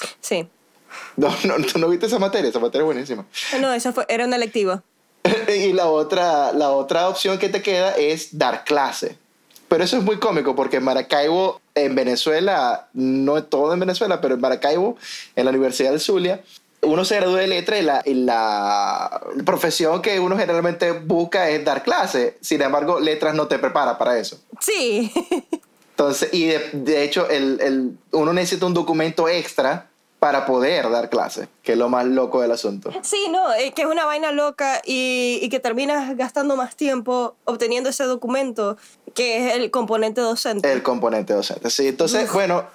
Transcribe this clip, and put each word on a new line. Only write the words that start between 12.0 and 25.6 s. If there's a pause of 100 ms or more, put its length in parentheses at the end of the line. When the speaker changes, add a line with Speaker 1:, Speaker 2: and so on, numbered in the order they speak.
Speaker 2:
no
es
todo
en
Venezuela,
pero
en
Maracaibo, (380)
en
la
Universidad
del
Zulia, (400)
uno
se
gradúa
de
letra
y
la,
y
la (240)
profesión
que
uno
generalmente
busca
es
dar
clase.
Sin
embargo,
letras
no
te
prepara
para
eso. (220)
Speaker 1:
Sí. (400)
<laughs>